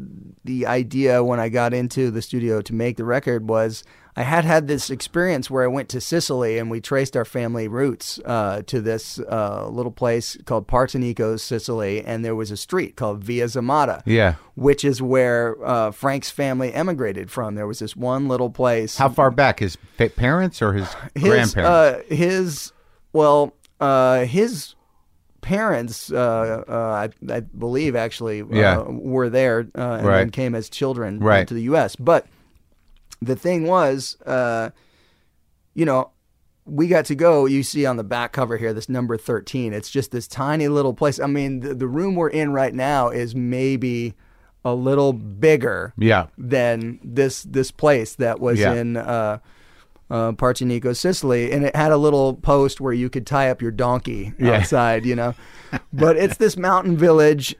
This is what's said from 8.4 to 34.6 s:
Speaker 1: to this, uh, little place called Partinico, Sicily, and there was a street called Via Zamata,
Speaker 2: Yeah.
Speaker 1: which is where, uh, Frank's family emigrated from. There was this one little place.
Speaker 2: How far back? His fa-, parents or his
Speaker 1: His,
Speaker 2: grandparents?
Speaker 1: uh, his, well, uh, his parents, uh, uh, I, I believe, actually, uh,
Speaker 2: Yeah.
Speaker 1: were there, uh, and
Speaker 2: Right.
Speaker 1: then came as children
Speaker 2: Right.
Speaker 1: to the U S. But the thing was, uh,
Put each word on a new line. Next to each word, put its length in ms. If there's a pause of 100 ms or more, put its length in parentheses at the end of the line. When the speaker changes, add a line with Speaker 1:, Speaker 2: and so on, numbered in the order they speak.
Speaker 1:
to 140
this, 380
uh, 520
little 200
place 540
called 240
Partinico, 720
Sicily, 640
and 200
there 120
was 160
a 60
street 360
called 300
Via 220
Zamata, 580
Speaker 2:
Yeah. 300 (200)
Speaker 1:
which 300
is 180
where, 540 (100)
uh, 260
Frank's 380
family 440
emigrated 560
from. 260
There 100
was 140
this 160
one 320
little 220
place. 480
Speaker 2:
How 100
far 240
back? 280
His 160 (200)
fa-, 140
parents 520
or 120
his 140 (260)
Speaker 1:
His, 100 (300)
Speaker 2:
grandparents? 20
Speaker 1:
uh, 580
his, 580 (420)
well, 400 (260)
uh, 460
his 500 (640)
parents, 720
uh, 560
uh, 40 (560)
I, 60
I 60
believe, 560
actually, 460
uh, 100
Speaker 2:
Yeah. 360
Speaker 1:
were 400
there, 380 (100)
uh, 40 (180)
and 80
Speaker 2:
Right. 120
Speaker 1:
then 120
came 240
as 140
children 500
Speaker 2:
Right. 300
Speaker 1:
to 60
the 80
U 140
S. 200
But 300 (960)
the 160
thing 300
was, 500 (100)
uh, 440 (1040)